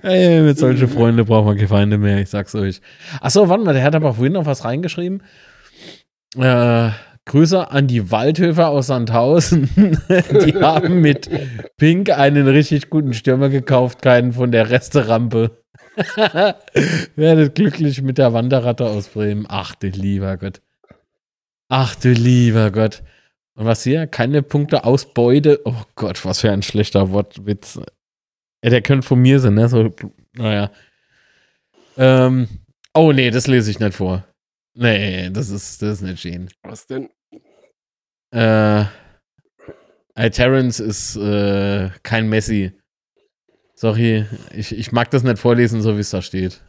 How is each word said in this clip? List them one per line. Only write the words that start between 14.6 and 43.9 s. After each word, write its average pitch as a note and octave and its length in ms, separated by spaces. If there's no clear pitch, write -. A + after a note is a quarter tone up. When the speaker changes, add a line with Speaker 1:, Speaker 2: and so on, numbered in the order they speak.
Speaker 1:
Resterampe. A2+ 960
<laughs> F3 1200
Werdet D#3 400
glücklich D3 480
mit C3 160
der B2 140
Wanderratte A#2+ 520
aus G#2 220
Bremen. G#2 420
Ach, G2 240
du - 140
lieber F#2+ 500
Gott. G2 240
Ach, C3 260
du B2 160
lieber A#2 580
Gott. G#2+ 320
Und G#2+ 100
was - 180
hier? D3+ 220
Keine C#3 380
Punkte D3 400
aus C3 280
Beute. C#3 540
Oh A#2 160
Gott, F#2+ 300
was F#2 160
für A2 100
ein G2+ 100
schlechter G2+ 500
Wortwitz. G2+ 680
Ja, A2+ 60
der A#2+ 140
könnte C3+ 240
von B2+ 120
mir C3 200
sein, A2+ 160
ne? A2+ 120
So, A2+ 220
naja. G#2+ 360
Ähm, B2+ 500
oh, D#3+ 200
nee, B2+ 180
das A#2+ 160
lese A#2+ 240
ich G2+ 80
nicht G#2 160
vor. F#2 280
Nee, G2+ 560
das G#2 180
ist, - 320
das G#2+ 120
ist G2 80
nicht F#2 200
schön. F2+ 280
Speaker 2:
Was A2 220
denn? C3+ 240
Speaker 1:
Äh, A2 500
ey, A#2 160
Terrence B2+ 500
ist, - 340
äh, G2+ 760
kein A2+ 240
Messi. G#2+ 460
Sorry, A2 500